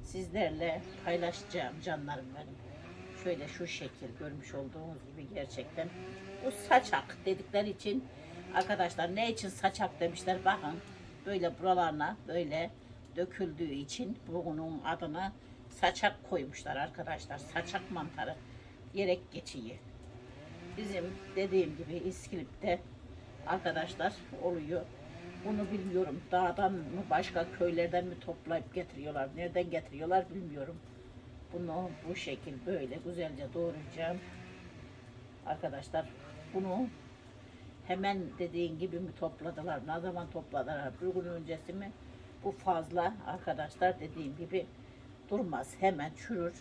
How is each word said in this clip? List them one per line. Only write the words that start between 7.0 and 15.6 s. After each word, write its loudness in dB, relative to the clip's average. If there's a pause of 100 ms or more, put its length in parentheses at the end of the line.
dedikleri 2
için 0 (500)
arkadaşlar 4
ne 4
için -2
saçak 2
demişler 2
bakın. 4 (460)
Böyle 2
buralarına 6 (100)
böyle 2 (460)
döküldüğü 0
için -2 (100)
bunun 0
adını 0 (380)